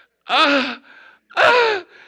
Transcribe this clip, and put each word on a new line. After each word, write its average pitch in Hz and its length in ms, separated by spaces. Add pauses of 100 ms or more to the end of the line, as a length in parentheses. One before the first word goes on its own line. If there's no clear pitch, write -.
(280)
uh, 277 480 (600)
uh, 453 480 (240)